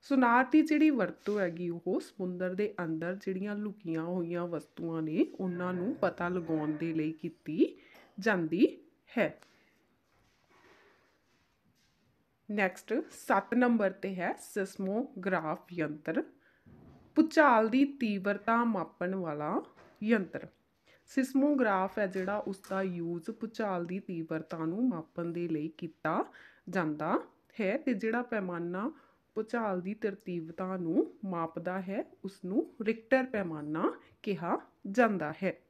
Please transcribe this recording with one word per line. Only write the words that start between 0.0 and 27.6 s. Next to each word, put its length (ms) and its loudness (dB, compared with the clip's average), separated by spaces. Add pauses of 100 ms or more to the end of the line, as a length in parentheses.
ਸੁਨਾਰ 420 6
ਦੀ 180 6
ਜਿਹੜੀ 280 6
ਵਰਤੋਂ 500 0
ਹੈਗੀ 280 -2
ਉਹ 320 -2
ਸਮੁੰਦਰ 540 -6
ਦੇ 200 -2 (100)
ਅੰਦਰ 300 -2
ਜਿਹੜੀਆਂ 420 -4
ਲੁਕੀਆਂ 460 -6
ਹੋਈਆਂ 440 -2
ਵਸਤੂਆਂ 560 -6
ਨੇ 240 2 (140)
ਉਹਨਾਂ 340 -2
ਨੂੰ 200 -2
ਪਤਾ 340 0
ਲਗਾਉਣ 440 -2
ਦੇ 220 -2
ਲਈ 180 0
ਕੀਤੀ 640 0 (420)
ਜਾਂਦੀ 600 2 (400)
ਹੈ। 220 0 (3000)
ਨੈਕਸਟ 440 0 (160)
ਸੱਤ 440 0
ਨੰਬਰ 360 4
'ਤੇ 240 -6
ਹੈ 260 -2
ਸਿਸਮੋਗ੍ਰਾਫ 1300 -4
ਯੰਤਰ। 500 -2 (920)
ਭੂਚਾਲ 540 6
ਦੀ 160 6
ਤੀਬਰਤਾ 800 0
ਮਾਪਣ 500 -2
ਵਾਲਾ 480 -2 (400)
ਯੰਤਰ। 440 0 (600)
ਸਿਸਮੋਗ੍ਰਾਫ 920 2
ਹੈ 80 2
ਜਿਹੜਾ 300 -2
ਉਸਦਾ 460 -4
ਯੂਜ਼ 480 -4
ਭੂਚਾਲ 560 -4
ਦੀ 120 -4
ਤੀਬਰਤਾ 600 -6
ਨੂੰ 300 0
ਮਾਪਣ 360 -4
ਦੇ 240 -4
ਲਈ 200 -2
ਕੀਤਾ 560 -4 (440)
ਜਾਂਦਾ 520 0 (400)